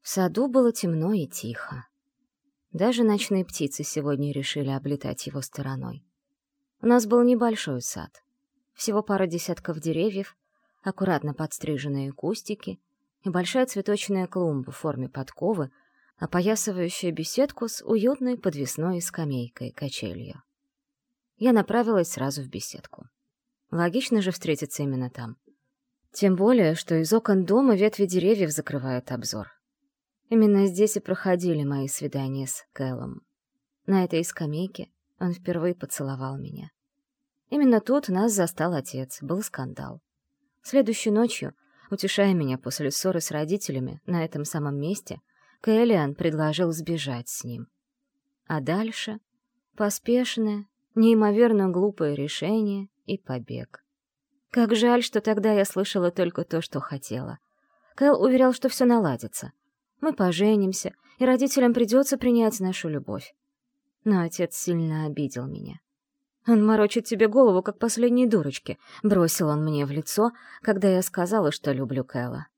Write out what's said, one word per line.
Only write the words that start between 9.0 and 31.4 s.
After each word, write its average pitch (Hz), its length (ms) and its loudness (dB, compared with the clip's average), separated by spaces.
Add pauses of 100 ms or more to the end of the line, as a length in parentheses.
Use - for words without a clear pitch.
пара 190 240 0
десятков 165 540 -6
деревьев, 180 560 -2 (480)
аккуратно 165 500 -2
подстриженные 139 800 -6
кустики 190 680 -8 (460)
и 196 40 -4
большая 180 380 0
цветочная 202 640 -2
клумба 156 420 -2
в 135 60 -14
форме 131 320 -6
подковы, 156 640 -4 (460)
опоясывающая 180 920 -2
беседку 233 560 -2
с - 180 -10
уютной 247 540 0
подвесной 160 640 -4
скамейкой-качелью. 131 1400 -8 (960)
Я 247 140 4
направилась 214 600 2
сразу 143 280 -4
в 131 80 -10
беседку. - 600 -14 (640)
Логично 190 500 0
же 185 80 0
встретиться 151 540 -4
именно 127 260 -4
там. 117 280 -14 (720)
Тем 190 240 4
более, 185 380 4
что 165 220 -2
из 160 160 2
окон 208 320 4
дома 226 320 4
ветви 202 300 2
деревьев 180 440 2
закрывают 131 600 -6
обзор. 110 400 -8 (760)
Именно 208 380 6
здесь 196 300 2
и 202 40 -2
проходили 180 640 0